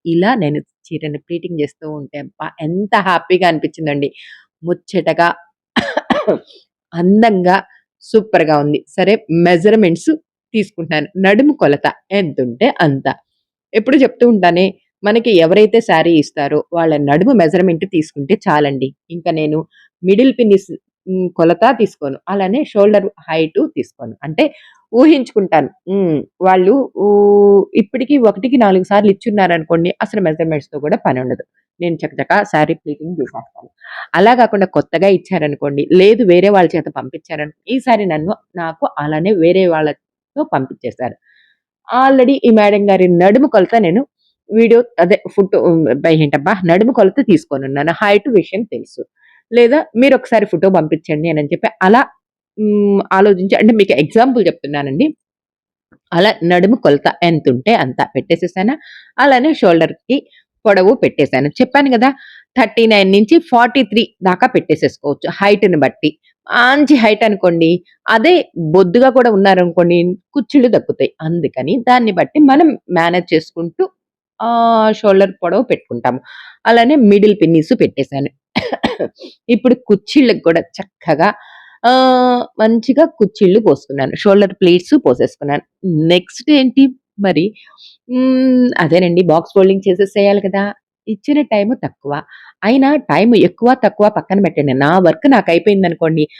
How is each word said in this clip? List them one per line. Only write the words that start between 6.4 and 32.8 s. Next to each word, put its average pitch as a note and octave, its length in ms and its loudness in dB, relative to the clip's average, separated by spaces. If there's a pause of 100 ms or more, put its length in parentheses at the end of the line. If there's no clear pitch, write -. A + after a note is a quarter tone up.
అందంగా, F#3 640 0 (460)
సూపర్గా E3 560 0
ఉంది. D3 200 -2 (100)
సరే, F#3+ 240 -2 (300)
మెజర్‌మెంట్స్ F3+ 680 2 (420)
తీసుకుంటున్నాను. E3 540 -6 (100)
నడుము G#3 360 2
కొలత D3+ 340 -2 (240)
ఎంత F#3 300 -4
ఉంటే B2 260 -4 (120)
అంత. C#3 280 -2 (680)
ఎప్పుడు A3 240 0
చెప్తూ B3 320 2
ఉంటానే, F3+ 360 2 (380)
మనకి A3+ 360 0
ఎవరైతే F#3+ 420 2
శారీ E3+ 340 0
ఇస్తారో D3 440 -2 (140)
వాళ్ళ E3 240 -2
నడుము D3+ 360 0
మెజర్‌మెంట్ F3+ 520 0
తీసుకుంటే D#3 500 -4
చాలండి. C#3+ 540 -2 (220)
ఇంకా E3+ 200 -6
నేను D3+ 260 -4 (460)
మిడిల్ G#3+ 300 2
పిన్నిస్, G3+ 380 0 (360)
మ్, F#3 240 -4
కొలత E3 400 0
తీసుకోను, F#3+ 460 -6 (120)
అలానే G3 340 -4
షోల్డర్ G3+ 440 0 (140)
హైట్ D#3+ 380 -4 (120)
తీసుకోను. A#2 520 -12
అంటే D#3+ 220 -2 (480)
ఊహించుకుంటాను. A#3 760 2 (220)
మ్, F3+ 280 -2 (220)
వాళ్ళు, F#3 320 2 (220)
ఊ, F3+ 100 -4 (720)
ఇప్పటికీ B3+ 420 -2
ఒకటికి A#3 400 0
నాలుగు F#3+ 260 2
సార్లు G3+ 280 2
ఇచ్చున్నారనుకోండి, F3 800 -2 (100)
అసలు G#3+ 200 -6
మెజర్‌మెంట్స్‌తో D#3 580 -4
కూడా D3+ 180 -4
పని B2+ 220 -4
ఉండదు. B2+ 260 -8 (340)
నేను E3+ 160 -4
చకచకా D#3 480 -6
శారీ D#3 300 -2
ప్లీటింగ్ D#3+ 420 -12